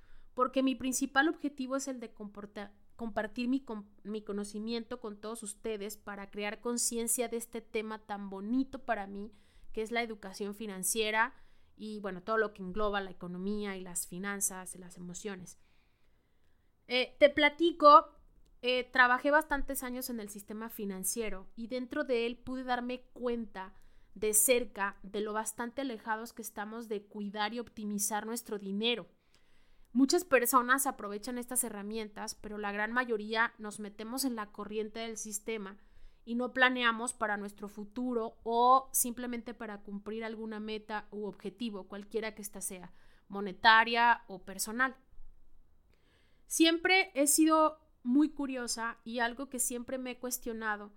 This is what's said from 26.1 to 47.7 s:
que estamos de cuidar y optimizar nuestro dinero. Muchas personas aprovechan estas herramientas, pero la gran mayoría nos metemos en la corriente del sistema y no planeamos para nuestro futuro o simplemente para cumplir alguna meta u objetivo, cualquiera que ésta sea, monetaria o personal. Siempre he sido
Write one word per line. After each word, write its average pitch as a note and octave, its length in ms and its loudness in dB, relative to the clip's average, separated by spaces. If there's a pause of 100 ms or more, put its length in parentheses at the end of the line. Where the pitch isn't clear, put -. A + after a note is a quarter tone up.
que A3+ 100 -14
estamos A3 460 -10
de G#3 160 -4
cuidar G#3 500 -4
y A#3+ 60 -4
optimizar G#3 640 -2
nuestro A3+ 320 -6
dinero. G3+ 480 0 (840)
Muchas C#4 320 6
personas B3+ 640 6
aprovechan G#3+ 520 -6
estas B3 260 -2
herramientas, G#3 720 -8
pero G#3 240 -10
la G#3 140 -4
gran G#3 200 -2
mayoría A3+ 640 0
nos G#3+ 240 -10
metemos A3 460 -4
en A#3+ 100 -2
la G#3 160 -6
corriente G#3+ 480 -4
del A3+ 160 -6
sistema G#3+ 600 -8 (480)
y A#3 80 -4
no B3 180 0
planeamos B3 600 4
para G#3 240 0
nuestro G#3 300 -10
futuro A3+ 760 -4
o B3 480 6
simplemente A#3+ 640 -2
para G#3 260 -10
cumplir G#3 440 -8
alguna A3 360 -8
meta G#3+ 500 -8
u G#3 140 -8
objetivo, G3 640 -8
cualquiera G#3+ 460 -6
que G#3+ 80 -14
ésta G3+ 180 -10
sea, F3+ 320 -10 (360)
monetaria A3+ 1000 6
o F#3 160 -12
personal. A3+ 500 -4 (1500)
Siempre F4+ 680 4
he C#4+ 120 4
sido D#4 540 6 (220)